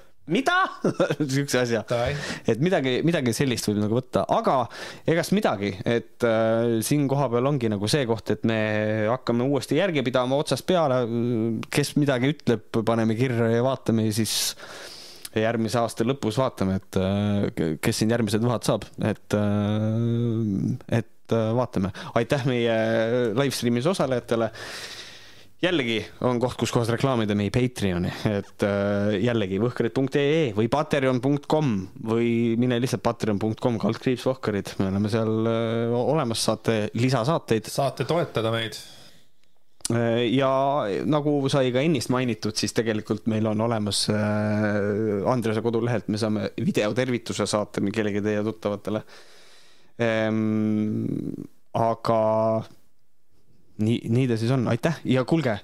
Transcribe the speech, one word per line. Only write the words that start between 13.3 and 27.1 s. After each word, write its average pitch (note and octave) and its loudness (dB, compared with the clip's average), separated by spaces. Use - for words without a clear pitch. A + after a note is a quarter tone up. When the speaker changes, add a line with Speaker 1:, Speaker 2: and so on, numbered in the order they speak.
Speaker 1:
ja A#2 2
vaatame A2+ 0
ja G#2+ -4
siis - -2
järgmise A2+ 0
aasta A#2 0
lõpus A2+ 0
vaatame, F#2+ 0
et, - -4
äh, G2+ 0
ke-, D#2+ 0
kes - 0
siin A2 2
järgmised A2 2
võhad A#2+ 0
saab. G#2+ -2
Et, G#2 -2
äh, A2 0
et, - -6
äh, A2 2
vaatame. G#2+ 0
Aitäh A#2+ 0
meie A#2+ 2
livestreamis A#2+ 0
osalejatele. B2 0
Jällegi C#3 0
on B2 2
koht, A#2+ 0
kus A#2 0
kohas A#2 2
reklaamida A2+ 2